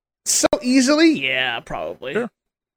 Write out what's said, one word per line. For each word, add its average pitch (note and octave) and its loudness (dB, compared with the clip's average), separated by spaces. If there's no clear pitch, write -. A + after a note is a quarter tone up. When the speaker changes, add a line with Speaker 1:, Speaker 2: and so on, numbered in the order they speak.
Speaker 1:
So - 0
easily? C4+ 4
Yeah, B2+ -2
probably. A2 -10
Speaker 2:
Sure. A3 -4